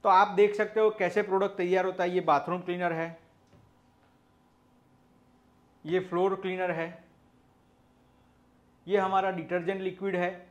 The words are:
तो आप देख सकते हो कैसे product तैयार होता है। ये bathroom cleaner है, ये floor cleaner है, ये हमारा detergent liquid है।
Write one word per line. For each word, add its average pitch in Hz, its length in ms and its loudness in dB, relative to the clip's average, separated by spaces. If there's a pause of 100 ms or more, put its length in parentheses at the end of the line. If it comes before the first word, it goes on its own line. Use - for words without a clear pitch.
तो 208 60 4
आप 190 180 8
देख 202 280 4
सकते 208 240 -2
हो 220 100 6
कैसे 196 320 0
product 190 360 0
तैयार 185 280 0
होता 180 180 -2
है। 180 80 -2
ये 180 100 0
bathroom 165 400 0
cleaner 180 320 -4
है, 165 260 -8 (2750)
ये 175 140 0
floor 185 360 0
cleaner 185 360 -4
है, 165 320 -6 (1800)
ये 202 100 2
हमारा 190 340 2
detergent 180 500 -4
liquid 190 340 -4
है। 180 360 -4